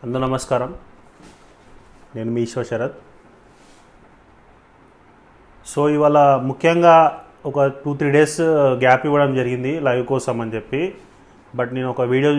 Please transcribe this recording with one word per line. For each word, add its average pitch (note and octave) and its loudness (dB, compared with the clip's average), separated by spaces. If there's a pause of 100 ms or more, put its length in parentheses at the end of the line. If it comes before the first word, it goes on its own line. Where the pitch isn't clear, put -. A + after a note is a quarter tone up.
అందరూ B2+ -4
నమస్కారం, E3+ -4 (1400)
నేను A2+ -8
మీ A#2+ -2
ఈశ్వర్ A#2 -8
శరత్. A#2+ -6 (2750)
So, C#3+ -4 (140)
ఇవాళ D3 4 (300)
ముఖ్యంగా E3 4 (560)
ఒక C#3 0 (160)
టూ D3 -6
త్రీ D3 0
డేస్ D3+ 2 (420)
గ్యాప్ B2+ 4
ఇవ్వడం C#3+ 2
జరిగింది B2+ -4
లైవ్ B2 0
కోసం B2 -4
అని A2+ -8
చెప్పి. C#3+ -6 (600)
But B2 -4
నేను B2+ -6
ఒక B2 -4 (120)
వీడియో C#3 2